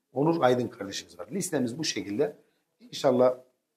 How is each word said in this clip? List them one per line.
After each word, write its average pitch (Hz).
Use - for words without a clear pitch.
Onur 151
Aydın 123
kardeşimiz -
var. -
Listemiz 139
bu 160
şekilde. 107
İnşallah 127